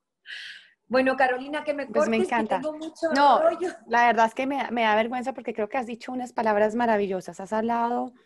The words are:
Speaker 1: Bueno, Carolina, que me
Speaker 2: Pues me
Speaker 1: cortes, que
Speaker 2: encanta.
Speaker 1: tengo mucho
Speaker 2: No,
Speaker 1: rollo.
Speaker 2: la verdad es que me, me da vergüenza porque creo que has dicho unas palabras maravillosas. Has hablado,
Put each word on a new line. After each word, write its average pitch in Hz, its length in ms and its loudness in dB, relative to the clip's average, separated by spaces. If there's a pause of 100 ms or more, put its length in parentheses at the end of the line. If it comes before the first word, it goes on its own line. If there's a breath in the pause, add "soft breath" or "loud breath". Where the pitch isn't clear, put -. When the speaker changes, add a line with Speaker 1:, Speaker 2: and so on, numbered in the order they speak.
(880 loud breath)
Speaker 1:
Bueno, 262 260 2
Carolina, 269 480 0
que 294 100 -4
me 285 120 -6
Speaker 2:
Pues 294 220 0
me 226 80 2
Speaker 1:
cortes, 349 120 2
que 247 60 -2
Speaker 2:
encanta. 220 280 0
Speaker 1:
tengo 302 100 -6
mucho 311 420 -6
Speaker 2:
No, 277 280 6
Speaker 1:
rollo. 339 260 0 (200)
Speaker 2:
la 240 180 4
verdad 226 200 4
es 226 80 -4
que 262 120 -4
me, 269 240 -4
me 233 140 -2
da 214 120 4
vergüenza 240 380 -2
porque 247 180 -8
creo 214 160 -4
que 240 80 -6
has 247 100 -2
dicho 240 260 -10
unas 247 200 -6
palabras 214 420 2
maravillosas. 202 680 0
Has 196 120 -8
hablado, 233 640 -2 (120)